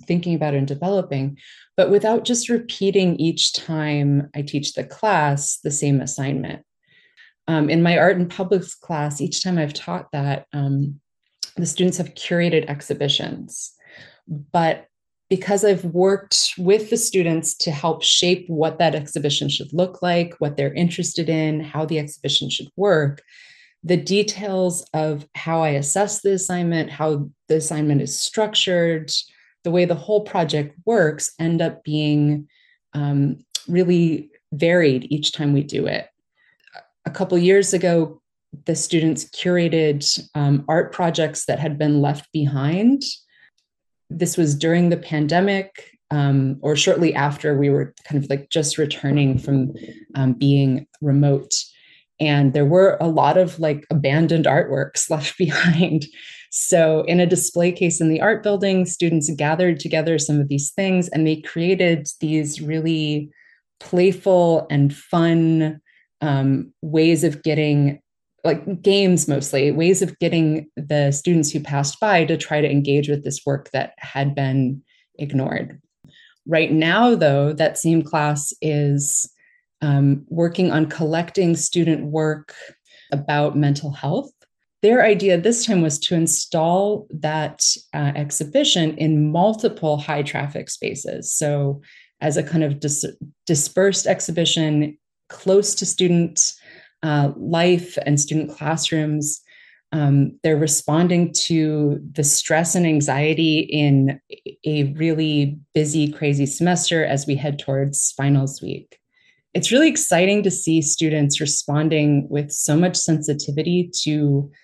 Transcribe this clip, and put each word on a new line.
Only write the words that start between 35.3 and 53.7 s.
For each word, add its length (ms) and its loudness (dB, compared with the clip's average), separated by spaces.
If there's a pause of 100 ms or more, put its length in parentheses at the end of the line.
time 220 0
we 100 2
do 220 -4
it. 220 -4 (960)
A 60 -6
couple 260 -2
years 360 4
ago, 480 0 (440)
the 100 -2
students 500 0
curated, 800 0 (300)
um, 320 2
art 240 0
projects 540 -2
that 140 -2
had 180 -4
been 240 2
left 320 -2
behind. 720 0 (1080)
This 280 -4
was 180 2
during 340 2
the 80 2
pandemic, 1000 -2 (140)
um, 500 2
or 140 0
shortly 380 2
after 440 -2
we 120 2
were 240 0 (120)
kind 160 -2
of, 80 -10
like, 200 -4
just 280 -2
returning 600 0
from, 360 0 (420)
um, 180 2
being 540 2 (120)
remote. 540 2 (640)
And 340 2
there 120 2
were 340 4
a 80 -2
lot 300 4
of, 220 2
like, 300 -2